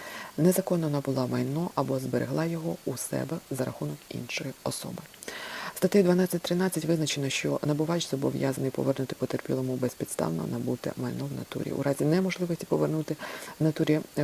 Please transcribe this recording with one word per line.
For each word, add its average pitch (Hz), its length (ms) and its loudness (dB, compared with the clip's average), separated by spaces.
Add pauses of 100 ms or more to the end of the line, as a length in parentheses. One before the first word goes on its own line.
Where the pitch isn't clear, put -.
(360)
незаконно 175 540 4
набула 135 360 0
майно 131 480 0
або 135 240 0
зберегла 127 460 -2
його 165 400 -4
у 131 120 -2
себе 135 400 -4 (140)
за 131 140 -2
рахунок 147 320 -6 (120)
іншої 123 420 -8 (140)
особи. - 380 -6 (720)
Статтею 190 280 6
дванадцять 180 380 4
тринадцять 175 420 0
визначено, 151 440 2
що 143 380 0
набувач 156 440 0
зобов'язаний 135 600 0
повернути 135 480 0
потерпілому 131 580 -2
безпідставно 160 760 -2
набуте 123 440 -2
майно 123 280 -4
в 139 140 -6
натурі. - 320 -6
У - 120 -2
разі 139 220 2
неможливості 175 640 2
повернути 151 500 2 (440)
в 156 40 4
натурі 156 360 4 (240)